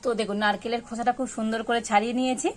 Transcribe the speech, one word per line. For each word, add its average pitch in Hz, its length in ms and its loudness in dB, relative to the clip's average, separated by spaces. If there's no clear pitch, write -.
তো 269 60 0
দেখুন 202 240 0
নারকেলের 226 420 0
খোসাটা 233 320 0
খুব 254 180 -2
সুন্দর 220 320 -2
করে 233 200 2
ছাড়িয়ে 220 320 2
নিয়েছি 254 360 0